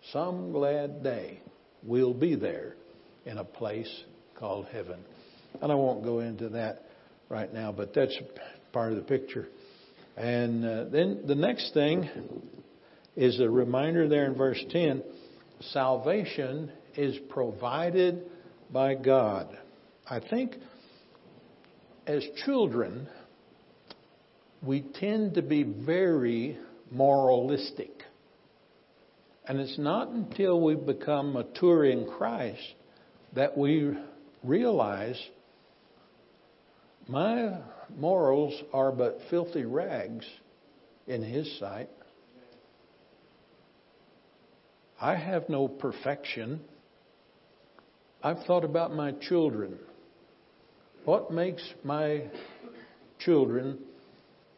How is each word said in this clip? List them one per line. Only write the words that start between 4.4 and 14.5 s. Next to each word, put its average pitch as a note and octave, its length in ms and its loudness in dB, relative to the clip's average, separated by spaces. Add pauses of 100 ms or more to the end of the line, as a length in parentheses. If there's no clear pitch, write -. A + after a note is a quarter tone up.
heaven. F#2 380 -10 (560)
And D3+ 120 0
I - 20 2
won't C3+ 300 2
go A#2 160 0
into A2+ 300 -6
that A2 340 -6 (440)
right G#2+ 240 -6
now, A2 200 -6
but G2+ 200 -6
that's C#3 240 2 (560)
part A2+ 200 0
of G#2+ 40 -2
the G2+ 80 -6
picture. - 440 -2 (680)
And, A#2 480 0
uh, A2+ 200 -2
then F3+ 420 0
the C#3+ 80 4
next F#3 400 0
thing D#3 340 2 (1080)
is B2+ 240 4
a A#2 100 4
reminder C3 580 2
there C#3+ 180 4
in C3 80 0
verse C3 360 2